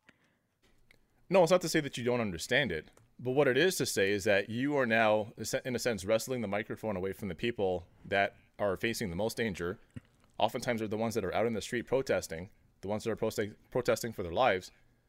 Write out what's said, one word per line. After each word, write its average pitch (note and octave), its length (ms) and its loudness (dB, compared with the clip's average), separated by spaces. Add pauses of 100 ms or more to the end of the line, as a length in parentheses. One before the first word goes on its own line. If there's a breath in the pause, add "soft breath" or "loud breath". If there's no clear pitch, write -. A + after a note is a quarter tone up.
(1300 soft breath)
No, F#3 140 8
it's D#3+ 80 4
not F3+ 100 6
to E3 80 -2
say D#3 100 2
that C#3 180 -4
you B2+ 60 -4
don't A#2+ 180 2
understand A2 500 0
it. D#2 200 -6 (280)
But B2+ 120 -4
what C#3 160 4
it B2+ 100 4
is F3 200 4
to C3 80 0
say G2+ 260 2
is G2+ 140 0
that G#2 240 4
you C3+ 280 -2
are C3+ 80 2
now, A2 480 4 (320)
in B2+ 100 -2
a A2 40 -2
sense, G#2+ 260 -2
wresting A2+ 360 0
the G#2+ 60 -4
microphone G#2+ 480 -4
away F#2+ 180 -4
from G2+ 160 -8
the F2 60 -6
people F#2+ 500 -2 (200)
that G2 300 2 (240)
are G2 180 0
facing A#2 320 -2
the E2+ 60 -6
most A2 220 -2
danger. F#2+ 420 -4 (580)
Oftentimes A#2 440 -2
are A2 60 -4
the G#2 100 -4
ones A2+ 180 -2
that G2+ 100 -2
are E2 80 -4
out G#2 140 2
in A#2 60 -2
the G2+ 80 -4
street - 260 -6
protesting, A2+ 640 -2 (320)
the F#2+ 60 -10
ones G#2 160 -4
that A2+ 80 -2
are G2+ 40 -2
proste-, G#2+ 400 -4 (160)
protesting A#2+ 420 0
for - 80 -8
their E2+ 120 -6
lives. G2+ 360 2 (400)